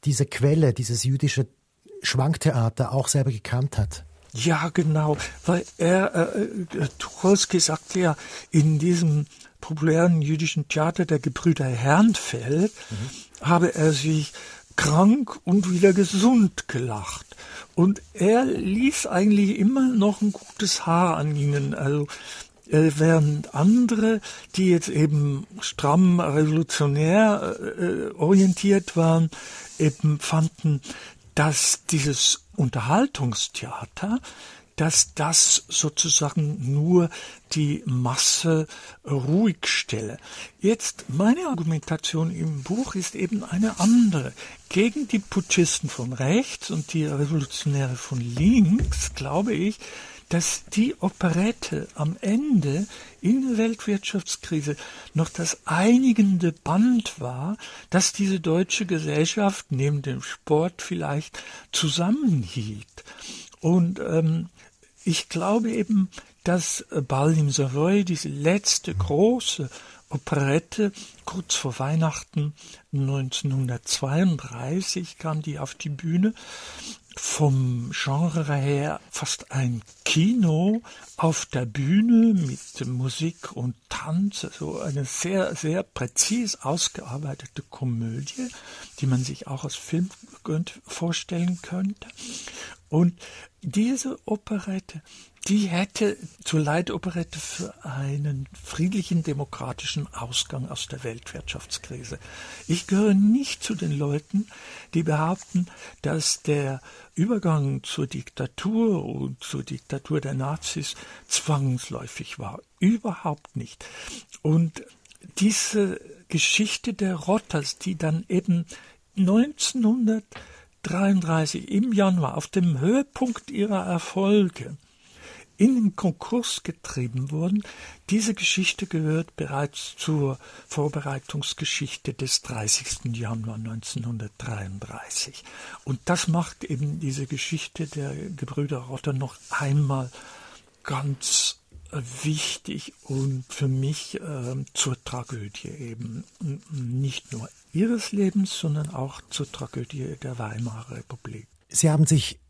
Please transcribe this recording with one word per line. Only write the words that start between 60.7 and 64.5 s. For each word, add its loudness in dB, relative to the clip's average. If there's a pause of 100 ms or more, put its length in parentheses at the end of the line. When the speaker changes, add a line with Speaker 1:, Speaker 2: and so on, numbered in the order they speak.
Speaker 2:
vielleicht -4 (300)
zusammenhielt. 0 (560)
Und, 2
ähm, 0 (560)